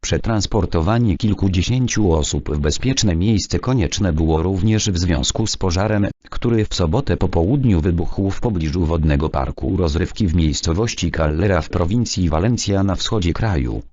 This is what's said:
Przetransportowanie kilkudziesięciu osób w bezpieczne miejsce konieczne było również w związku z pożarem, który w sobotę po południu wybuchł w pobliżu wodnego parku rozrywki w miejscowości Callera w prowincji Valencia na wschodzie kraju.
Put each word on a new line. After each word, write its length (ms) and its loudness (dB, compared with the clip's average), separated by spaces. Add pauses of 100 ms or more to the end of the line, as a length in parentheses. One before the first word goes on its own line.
Przetransportowanie 1160 0
kilkudziesięciu 960 0
osób 420 -2
w 40 -2
bezpieczne 560 0
miejsce 440 0
konieczne 540 0
było 300 2
również 480 0
w 60 -2
związku 500 0
z 100 -6
pożarem, 500 0 (220)
który 360 0
w 100 -8
sobotę 420 0
po 120 2
południu 520 2
wybuchł 480 0
w 100 -4
pobliżu 460 0
wodnego 440 2
parku 480 -2
rozrywki 500 0
w 80 0
miejscowości 760 0
Callera 500 0
w 80 -8
prowincji 600 0
Valencia 540 0
na 120 0
wschodzie 380 -2
kraju. 480 -2 (120)